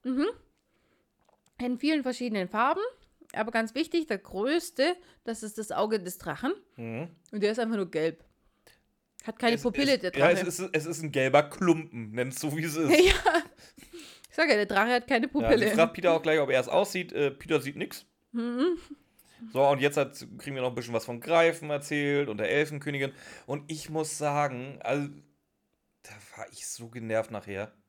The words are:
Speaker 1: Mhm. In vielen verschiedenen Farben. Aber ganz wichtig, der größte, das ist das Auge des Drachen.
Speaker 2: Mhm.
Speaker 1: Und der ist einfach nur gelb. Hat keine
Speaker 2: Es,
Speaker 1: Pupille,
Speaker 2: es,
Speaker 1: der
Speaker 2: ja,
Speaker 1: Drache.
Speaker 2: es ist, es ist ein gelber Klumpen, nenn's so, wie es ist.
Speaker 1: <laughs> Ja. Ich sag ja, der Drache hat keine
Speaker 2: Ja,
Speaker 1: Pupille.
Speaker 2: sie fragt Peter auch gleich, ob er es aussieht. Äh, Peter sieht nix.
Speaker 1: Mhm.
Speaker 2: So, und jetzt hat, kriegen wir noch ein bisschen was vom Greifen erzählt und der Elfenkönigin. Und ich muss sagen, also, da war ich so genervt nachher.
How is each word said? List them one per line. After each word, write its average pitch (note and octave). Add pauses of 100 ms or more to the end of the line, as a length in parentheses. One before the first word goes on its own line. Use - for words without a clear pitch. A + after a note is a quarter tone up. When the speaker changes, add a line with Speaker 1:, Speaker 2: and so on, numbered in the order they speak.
Speaker 1:
Mhm. C4 (1300)
In B3
vielen D4
verschiedenen A#3+
Farben. C4+ (540)
Aber A3
ganz A3+
wichtig, D#4+
der G3
größte, C#4+ (280)
das A3+
ist G#3+
das G#3+
Auge G#3+
des F3+
Drachen. G3+ (220)
Speaker 2:
Mhm. A#2 (240)
Speaker 1:
Und G#3
der G#3
ist A3+
einfach A3+
nur F3+
gelb. D#3+ (1040)
Hat -
keine A#3
Speaker 2:
Es, A#3
Speaker 1:
Pupille, C4
Speaker 2:
es, -
Speaker 1:
der F3+
Speaker 2:
ja, D3
Speaker 1:
Drache. F#3
Speaker 2:
es E3+
ist, F#3
es D3+
ist E3
ein D#3
gelber C3+
Klumpen, D#3
nenn's A#2+
so, D3+
wie D#3+
es D#3
ist. D#3+
Speaker 1:
<laughs> F4+
Ja. E4+ (880)
Ich -
sag D#4
ja, A#3
der G#3
Drache G3+
hat B3
keine C4
Speaker 2:
Ja, -
Speaker 1:
Pupille. G#3+
Speaker 2:
sie G#3+
fragt E3
Peter F3
auch D#3+
gleich, D#3+
ob C3+
er C3
es A#2+
aussieht. F3+
Äh, C#3
Peter D3
sieht C#3
nix. - (240)
Speaker 1:
Mhm. B3 (720)
Speaker 2:
So, C3
und C#3
jetzt C#3+
hat, - (140)
kriegen C#3
wir B2+
noch B2+
ein A#2+
bisschen A#2+
was G#2+
vom A#2+
Greifen E3
erzählt C#3+
und G#2
der G#2
Elfenkönigin. C#3+ (340)
Und D3
ich D#3
muss D#3
sagen, C#3+
also, C#3+ (960)
da - (240)
war -
ich -
so A#2
genervt A2+
nachher. G2+ (160)